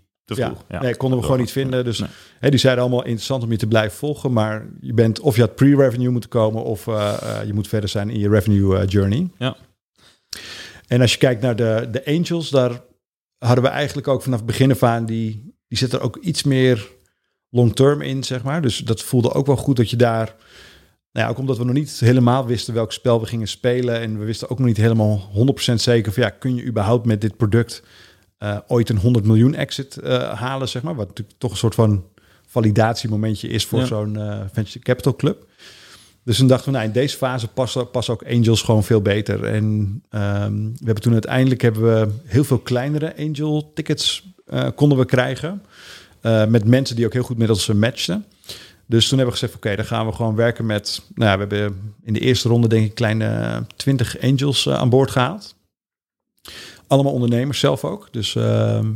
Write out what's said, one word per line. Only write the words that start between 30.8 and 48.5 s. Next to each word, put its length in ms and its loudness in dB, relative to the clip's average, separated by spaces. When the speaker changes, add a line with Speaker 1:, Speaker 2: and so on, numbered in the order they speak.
Speaker 2:
maar. 140 -6
Wat 120 -6
natuurlijk 320 -14
toch 120 -4
een 60 -10
soort 180 0
van 300 2
validatiemomentje 1000 0
is 180 -4
voor 140 -4
Speaker 1:
Ja. 60 0
Speaker 2:
zo'n, 320 -4
eh, 220 -8
venture 280 -6
capital 360 -2
club. 300 -4
Dus 140 -2
toen 100 6
dachten 180 4
we, 120 -2
nou, 80 -2
in 80 -4
deze 240 0
fase 300 -4
passen, 440 -4
passen 220 -2
ook 140 -8
angels 340 4
gewoon 220 2
veel 180 4
beter. 420 0
En, 640 -2
ehm, 460 -2
we 160 -4
hebben 180 -2
toen 100 4
uiteindelijk 480 0
hebben 220 2
we 240 4
heel 180 2
veel 160 0
kleinere 580 -4
angel 560 -4
tickets, 600 -4
eh, 300 -2
konden 220 4
we 80 4
krijgen. 580 -2
Eh, 240 2
met 200 4
mensen 300 4
die 100 0
ook 80 -2
heel 100 0
goed 140 -8
met 120 2
ons, 200 0
eh, 60 2
matchten. 500 -2